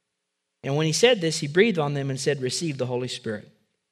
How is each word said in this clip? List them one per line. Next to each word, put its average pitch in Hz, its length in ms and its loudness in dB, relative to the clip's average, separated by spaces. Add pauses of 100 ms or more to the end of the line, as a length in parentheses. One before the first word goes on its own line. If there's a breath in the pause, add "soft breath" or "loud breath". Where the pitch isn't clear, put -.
(640)
And 139 120 -2
when 156 120 2
he 160 40 2
said 233 300 4
this, 160 160 -2
he 147 100 -4
breathed 185 300 4
on 143 160 0
them 139 160 -4
and 131 100 -4
said, 139 220 0
'Receive 131 380 -4
the 123 80 -2
Holy 127 200 -4
Spirit. 107 400 -8 (440)